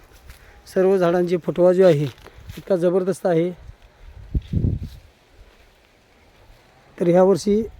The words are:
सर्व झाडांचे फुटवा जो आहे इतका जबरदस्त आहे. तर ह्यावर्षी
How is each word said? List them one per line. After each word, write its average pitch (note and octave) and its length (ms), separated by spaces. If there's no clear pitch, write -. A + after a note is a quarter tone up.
सर्व F#3+ 300
झाडांचे F3 400
फुटवा F3 360
जो F#3 120
आहे D3+ 180
इतका - 720
जबरदस्त F3+ 520
आहे. F3 220
तर F3 100
ह्यावर्षी F#3 480